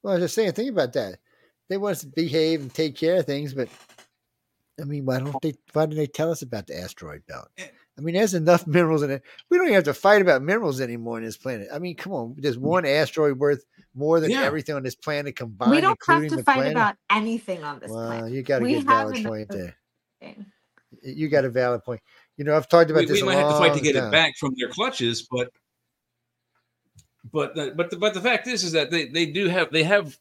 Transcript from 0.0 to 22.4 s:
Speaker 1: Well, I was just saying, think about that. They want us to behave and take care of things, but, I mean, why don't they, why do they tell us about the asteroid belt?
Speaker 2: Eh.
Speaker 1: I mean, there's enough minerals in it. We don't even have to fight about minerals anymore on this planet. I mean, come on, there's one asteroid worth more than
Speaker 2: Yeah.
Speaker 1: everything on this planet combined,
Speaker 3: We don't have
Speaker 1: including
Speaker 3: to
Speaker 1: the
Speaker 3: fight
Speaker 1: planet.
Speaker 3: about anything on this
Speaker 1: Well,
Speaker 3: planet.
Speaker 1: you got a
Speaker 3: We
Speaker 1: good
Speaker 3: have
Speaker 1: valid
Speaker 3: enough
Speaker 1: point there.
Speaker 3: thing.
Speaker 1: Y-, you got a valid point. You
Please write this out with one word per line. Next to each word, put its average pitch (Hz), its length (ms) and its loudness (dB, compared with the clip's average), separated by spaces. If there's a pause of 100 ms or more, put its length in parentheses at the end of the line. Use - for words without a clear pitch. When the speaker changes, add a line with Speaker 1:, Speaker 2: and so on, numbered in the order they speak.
Speaker 1:
Well, 202 120 0
I - 20 2
was 175 80 2
just 170 100 -4
saying, 214 180 0
think 240 180 -4
about 151 240 0
that. 104 240 -4 (500)
They 190 80 -2
want 202 160 -2
us 160 100 -6
to 151 60 -16
behave 160 520 0
and 131 120 -12
take 156 240 -4
care 170 200 2
of 175 100 0
things, 143 280 -6
but, 127 140 -4 (1120)
I 151 40 -10
mean, 143 220 -6
why 127 140 -2
don't 139 200 -6
they, 156 140 -4 (180)
why 156 140 2
do 151 80 -8
they 151 120 -2
tell 160 240 -4
us 160 120 -6
about 117 240 -10
the 69 120 -12
asteroid 78 480 -14
belt? - 220 -16 (100)
Speaker 2:
Eh. 180 100 -16 (280)
Speaker 1:
I - 40 -20
mean, 165 160 -4
there's 202 180 2
enough 170 320 4
minerals 160 360 2
in 143 80 -2
it. 135 120 -6 (280)
We 349 60 4
don't 359 100 2
even 233 100 4
have 180 80 6
to 143 100 0
fight 202 260 6
about 160 220 4
minerals 160 380 0
anymore 117 380 -6
on 113 60 -8
this 110 120 -10
planet. 110 360 -8
I 147 60 -8
mean, 175 180 -8
come - 160 -10
on, 123 260 -6
there's 127 200 -2
one 165 260 0
asteroid 147 540 2
worth 143 260 0 (300)
more 151 260 2
than 160 120 0
Speaker 2:
Yeah. 269 100 0
Speaker 1:
everything 147 320 -2
on 139 80 -6
this 127 140 -6
planet 143 400 -6
combined, 113 340 -2
Speaker 3:
We 294 100 6
don't 392 180 2 (100)
have 320 140 4
Speaker 1:
including 311 80 -4
Speaker 3:
to 320 60 -2
Speaker 1:
the 254 60 -4
Speaker 3:
fight 262 160 4
Speaker 1:
planet. 277 140 0
Speaker 3:
about 214 240 0 (120)
anything 214 540 -2
on 143 160 -10
this 107 140 -12
Speaker 1:
Well, 113 140 -6
Speaker 3:
planet. 113 260 -6
Speaker 1:
you 131 100 -4
got 131 200 0
a - 20 2
Speaker 3:
We 247 80 2
Speaker 1:
good 302 120 0
Speaker 3:
have - 40 -2
Speaker 1:
valid 254 280 2
Speaker 3:
enough 220 160 -4
Speaker 1:
point 214 200 -8
there. 180 240 -10 (440)
Speaker 3:
thing. - 320 -20 (500)
Speaker 1:
Y-, 131 140 -12
you 156 120 -2
got 139 160 4
a 127 60 -2
valid 123 340 0
point. 117 160 -8 (360)
You 143 80 -8